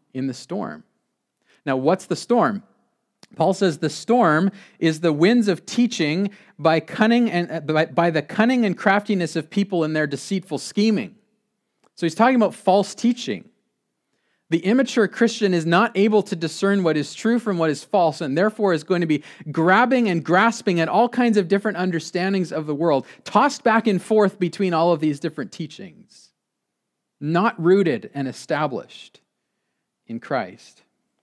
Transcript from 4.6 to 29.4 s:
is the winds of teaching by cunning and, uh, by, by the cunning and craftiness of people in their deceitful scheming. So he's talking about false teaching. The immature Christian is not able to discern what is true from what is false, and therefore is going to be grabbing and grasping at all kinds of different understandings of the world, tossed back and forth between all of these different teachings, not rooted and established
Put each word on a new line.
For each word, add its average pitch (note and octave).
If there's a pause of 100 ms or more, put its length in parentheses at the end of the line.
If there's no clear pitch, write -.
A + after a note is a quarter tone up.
is D#3+
the E3+
winds G3+
of E3
teaching G3 (280)
by D#3+
cunning A3+
and, F3
uh, E3
by, D#3
by E3+
the D#3+
cunning A#3+
and F#3
craftiness G3
of D#3
people F#3+
in D#3
their D#3
deceitful F3+
scheming. G3+ (800)
So E3+
he's D#3+
talking B3
about G#3
false G3+
teaching. A#3 (1000)
The E3
immature A3+
Christian A3+
is E3
not F3+
able G#3
to E3
discern F#3+
what D#3+
is D3
true A#3
from G#3+
what D#3+
is D3
false, E3+
and C#3+
therefore G#3
is D3+
going F3
to E3
be D3 (280)
grabbing A3
and E3+
grasping F#3+
at D#3+
all A#3
kinds A#3+
of F3+
different G3+
understandings F3+
of D#3
the D3+
world, D3 (200)
tossed -
back A3
and F#3+
forth G#3
between F3+
all E3+
of D3+
these D3+
different D#3
teachings, - (920)
not E3+
rooted E3+
and C#3
established - (840)